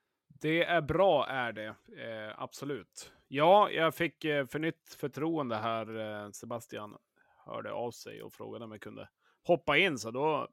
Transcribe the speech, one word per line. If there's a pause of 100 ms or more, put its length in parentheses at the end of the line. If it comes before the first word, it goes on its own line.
(420)
Det
är
bra,
är
det.
Eh,
absolut. (160)
Ja,
jag
fick,
eh,
förnytt
förtroende
här. (260)
Eh,
Sebastian (500)
hörde
av
sig
och
frågade
om
jag
kunde (380)
hoppa
in,
så
då